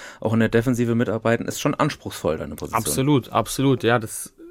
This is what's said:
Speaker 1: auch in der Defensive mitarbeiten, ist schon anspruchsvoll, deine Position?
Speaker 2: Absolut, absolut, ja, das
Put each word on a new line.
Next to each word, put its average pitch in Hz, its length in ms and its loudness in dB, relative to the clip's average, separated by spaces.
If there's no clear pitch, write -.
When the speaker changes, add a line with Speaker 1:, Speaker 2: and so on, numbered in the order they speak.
Speaker 1:
auch 107 120 -2
in 113 80 4
der 110 80 4
Defensive 117 480 2
mitarbeiten, 113 500 0
ist - 140 -6
schon 143 160 0
anspruchsvoll, 98 640 -2
deine 80 180 -10
Position? 78 260 -4
Speaker 2:
Absolut, 131 480 2
absolut, 127 540 0
ja, 117 160 4
das - 340 -10